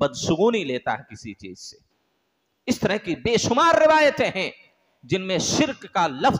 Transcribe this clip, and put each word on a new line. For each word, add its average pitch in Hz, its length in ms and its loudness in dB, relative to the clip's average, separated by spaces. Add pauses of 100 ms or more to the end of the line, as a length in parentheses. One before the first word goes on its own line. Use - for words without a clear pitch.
बदशगुनी 165 640 0
लेता 127 280 -4
है - 180 -8
किसी 107 240 -14
चीज 92 240 -16
से। - 280 -20 (840)
इस 240 120 -2
तरह 196 180 0
की 170 180 -6
बेशुमार 262 640 2
रिवायतें 302 500 4
हैं 180 200 -4 (540)
जिनमें 185 360 -2
शिर्क 277 540 -2
का 175 120 2
लफ्ज 156 340 0